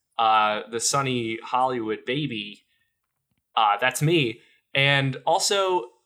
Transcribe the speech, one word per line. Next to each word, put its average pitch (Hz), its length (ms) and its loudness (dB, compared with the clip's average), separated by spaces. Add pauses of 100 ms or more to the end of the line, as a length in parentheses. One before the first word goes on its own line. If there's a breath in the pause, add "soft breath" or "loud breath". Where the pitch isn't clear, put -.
(180)
Uh, 110 520 2
the 117 100 -4
sunny 123 640 -2
Hollywood 123 600 -2
baby. 117 600 -6 (920)
Uh, 104 240 2
that's 127 220 0
me. 147 380 2 (340 soft breath)
And 139 500 2
also, 185 600 0 (200)